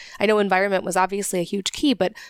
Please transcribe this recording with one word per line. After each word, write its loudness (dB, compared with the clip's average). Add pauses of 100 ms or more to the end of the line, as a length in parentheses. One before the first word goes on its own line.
(180)
I 2
know 4
environment 2
was -4
obviously 0
a -2
huge -4
key, 2
but 0 (160)